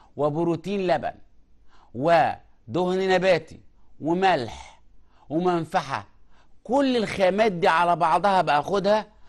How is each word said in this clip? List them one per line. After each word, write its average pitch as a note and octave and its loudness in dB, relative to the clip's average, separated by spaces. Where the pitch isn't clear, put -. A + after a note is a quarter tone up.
وبروتين E3+ -2
لبن D3+ -2
ودهن E3+ 0
نباتي F3+ 0
وملح E3 -2
ومنفعة، D#3+ -2
كل B3+ 0
الخامات G3 0
دي F3 -2
على F3 4
بعضها F3 2
باخدها F#3 0